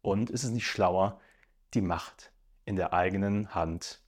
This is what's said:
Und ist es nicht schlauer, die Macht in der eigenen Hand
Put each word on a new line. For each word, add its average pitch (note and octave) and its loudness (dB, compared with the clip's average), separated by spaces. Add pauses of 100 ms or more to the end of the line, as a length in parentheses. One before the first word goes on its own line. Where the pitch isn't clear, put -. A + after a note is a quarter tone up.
Und G#2 0
ist B2 -4
es B2 -2
nicht A2+ -2
schlauer, F#2+ 2 (540)
die A2 2
Macht - -6 (320)
in G#2 -4
der F2 0
eigenen G2 2
Hand E2 -4